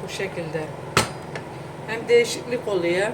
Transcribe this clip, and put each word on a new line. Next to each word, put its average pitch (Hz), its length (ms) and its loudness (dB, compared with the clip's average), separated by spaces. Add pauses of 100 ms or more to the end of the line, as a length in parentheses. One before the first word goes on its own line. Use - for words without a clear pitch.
Bu - 40 -8
şekilde. 165 560 -4 (1200)
Hem 220 220 -6
değişiklik 240 600 4
oluyor. 185 460 2